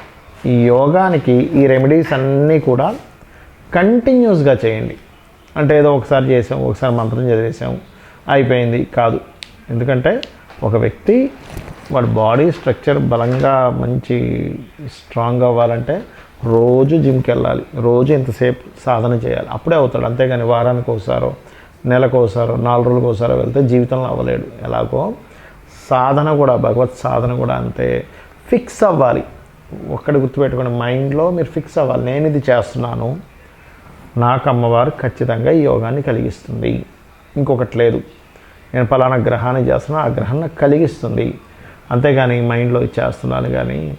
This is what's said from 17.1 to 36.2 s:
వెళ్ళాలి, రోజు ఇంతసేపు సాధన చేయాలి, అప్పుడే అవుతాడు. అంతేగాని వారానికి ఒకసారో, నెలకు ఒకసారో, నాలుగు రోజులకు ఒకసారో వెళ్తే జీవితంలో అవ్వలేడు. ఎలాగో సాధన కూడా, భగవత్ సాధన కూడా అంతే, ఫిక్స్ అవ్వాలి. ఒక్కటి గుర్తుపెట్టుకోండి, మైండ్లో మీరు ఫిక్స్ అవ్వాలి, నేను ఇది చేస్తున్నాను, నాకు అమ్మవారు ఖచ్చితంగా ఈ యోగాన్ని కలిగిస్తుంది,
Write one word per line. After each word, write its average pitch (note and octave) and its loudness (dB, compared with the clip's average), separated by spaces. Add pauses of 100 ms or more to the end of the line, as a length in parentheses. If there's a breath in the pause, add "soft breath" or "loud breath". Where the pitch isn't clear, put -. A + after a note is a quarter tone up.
వెళ్ళాలి, B2 -2 (120)
రోజు B2 2
ఇంతసేపు B2 -2 (220)
సాధన A#2+ 0
చేయాలి, A#2+ -4
అప్పుడే E3 -2
అవుతాడు. B2 0
అంతేగాని B2 0
వారానికి A#2+ 0
ఒకసారో, B2 -2 (520 loud breath)
నెలకు B2+ 2
ఒకసారో, A#2 0
నాలుగు A#2+ 0
రోజులకు B2 2
ఒకసారో A#2 0
వెళ్తే B2+ 0
జీవితంలో B2 0
అవ్వలేడు. B2 -4 (200)
ఎలాగో B2 -2 (760 loud breath)
సాధన C#3 2
కూడా, C3 4
భగవత్ A#2+ 0
సాధన B2 -2
కూడా B2 -2
అంతే, B1 -4 (440 loud breath)
ఫిక్స్ - -2
అవ్వాలి. C#3+ 2 (640)
ఒక్కటి C#3+ -2
గుర్తుపెట్టుకోండి, B2+ -2
మైండ్లో C3+ -2
మీరు E3+ -2
ఫిక్స్ - -8
అవ్వాలి, B2+ 0
నేను C#3+ 0
ఇది D3 0
చేస్తున్నాను, A#2+ -2 (1000 loud breath)
నాకు B2+ 2
అమ్మవారు A#2+ 2 (100)
ఖచ్చితంగా B2 -2
ఈ D#3+ 4
యోగాన్ని B2+ 0
కలిగిస్తుంది, A#2+ -4 (520)